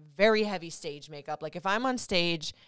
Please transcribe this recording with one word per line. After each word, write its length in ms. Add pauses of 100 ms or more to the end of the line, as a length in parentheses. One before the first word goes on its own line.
(160)
very 280
heavy 260
stage 400
makeup. 320
Like, 140
if 100
I'm 220
on 100
stage 560 (140)